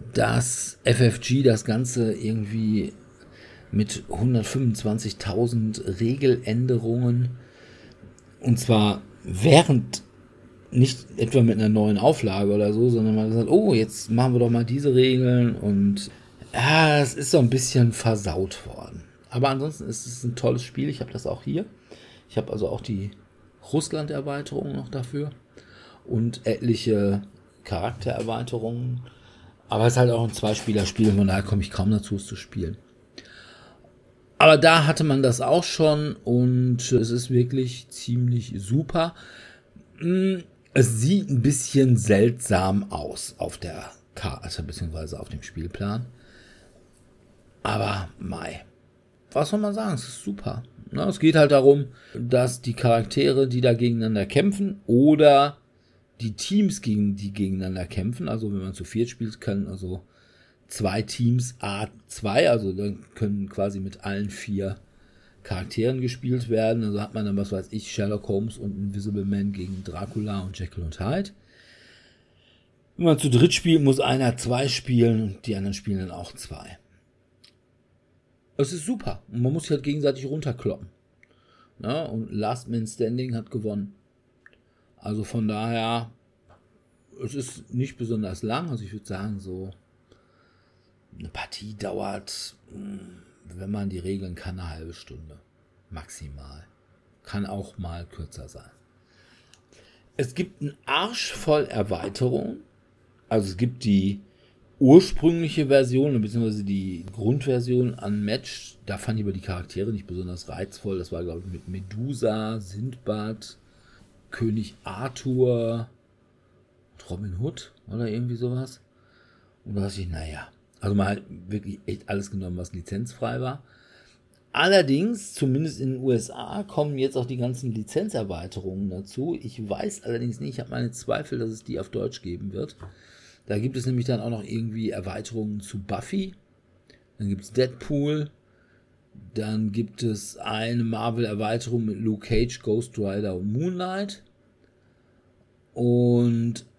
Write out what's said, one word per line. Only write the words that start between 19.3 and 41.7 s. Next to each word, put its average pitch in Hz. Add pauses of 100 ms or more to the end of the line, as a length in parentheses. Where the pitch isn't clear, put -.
ansonsten 139
ist -
es 120
ein 120
tolles 123
Spiel, 135
ich -
hab -
das 127
auch -
hier. 151 (640)
Ich -
hab -
also 104
auch -
die 101 (640)
Russland-Erweiterung 143
noch 131
dafür 139 (760)
und 113
etliche 107 (400)
Charaktererweiterungen. 117 (680)
Aber 107
es 120
ist 127
halt 123
auch 117
ein 107
Zweispieler-Spiel, 107
von 98
daher 95
komme 98
ich -
kaum 98
dazu, 104
es 98
zu 98
spielen. 90 (1600)
Aber 151
da 165
hatte 156
man 139
das 123
auch 143
schon 151
und 123
es 113
ist 120
wirklich 123
ziemlich 120
super. 147 (840)
Mm, 185 (340)
es 117
sieht 156
ein 127
bisschen 135